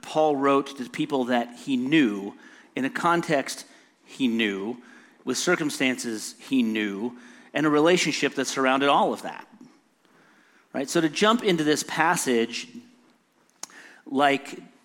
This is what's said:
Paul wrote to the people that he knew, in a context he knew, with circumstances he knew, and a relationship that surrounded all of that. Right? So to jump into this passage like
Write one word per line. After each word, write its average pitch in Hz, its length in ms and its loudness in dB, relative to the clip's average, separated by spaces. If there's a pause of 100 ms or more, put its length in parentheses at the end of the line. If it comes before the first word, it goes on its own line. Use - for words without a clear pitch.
Paul 156 340 2
wrote 139 400 2
to 123 80 -10
the 117 60 -12
people 143 360 -2
that 120 300 0
he 135 220 -4
knew, 123 560 0 (420)
in 131 80 -4
a 135 60 -4
context 170 760 -2 (400)
he - 220 -2
knew, 110 540 -2 (420)
with 127 140 -4
circumstances 131 1000 -2
he 131 240 0
knew, 107 520 -2 (380)
and 147 120 0
a 156 40 4
relationship 151 640 2
that 131 100 -2
surrounded 135 440 2
all 156 240 2
of 98 80 -8
that. - 260 -12 (1300)
Right? 139 160 -6
So 175 100 2
to 160 100 2
jump 214 340 2
into 175 200 2
this 151 200 2
passage 135 840 0 (1400)
like 139 520 2 (260)